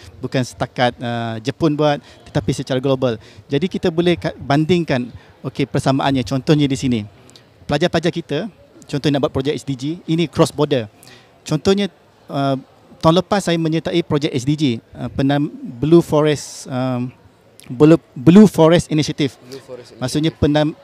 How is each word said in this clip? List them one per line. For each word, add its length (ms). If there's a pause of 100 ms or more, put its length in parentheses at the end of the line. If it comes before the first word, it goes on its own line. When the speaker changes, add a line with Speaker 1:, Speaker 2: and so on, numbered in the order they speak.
(240)
Speaker 1:
bukan 160
setakat, 640
ah, 400
Jepun 320
buat, 240 (240)
tetapi 300
secara 260
global. 400 (320)
Jadi 160
kita 240
boleh 240
ka-, 240
bandingkan, 720 (320)
okey, 240
persamaannya. 560
Contohnya 400
di 160
sini, 240 (640)
pelajar-pelajar 460
kita, 340 (400)
contohnya 320
nak 80
buat 80
projek 160
S 160
D 80
G, 80 (240)
ini 240
cross 240
border. 320 (560)
Contohnya, 480 (400)
ah, 240 (400)
tahun 260
lepas 220
saya 160
menyertai 420
projek 300
S 140
D 100
G, 80 (300)
ah, 160
penam-, 420
Blue 480
Forest, 680
ah, 340 (640)
Blue, 300 (140)
Blue 340
Forest 440
Initiative. 520
Speaker 2:
Blue 180
Forest 380
Speaker 1:
Maksudnya 320
Speaker 2:
Initiative. 100
Speaker 1:
penam-, 440